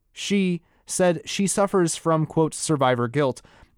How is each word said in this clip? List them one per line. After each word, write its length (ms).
She 500
said 360
she 220
suffers 500
from, 300
quote, 280
"survivor 540
guilt," 340